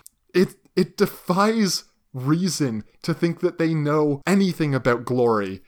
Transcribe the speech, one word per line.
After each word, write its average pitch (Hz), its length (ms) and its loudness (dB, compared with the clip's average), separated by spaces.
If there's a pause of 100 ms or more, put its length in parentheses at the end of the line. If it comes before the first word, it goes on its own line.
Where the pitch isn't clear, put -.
(340)
it, 180 220 0 (200)
it 185 220 -2
defies 202 880 0 (280)
reason 139 680 -2 (200)
to 170 100 -2
think 170 260 -2
that 175 180 -4
they 165 160 0
know 147 540 0
anything 170 480 2
about 120 300 0
Glory 110 640 0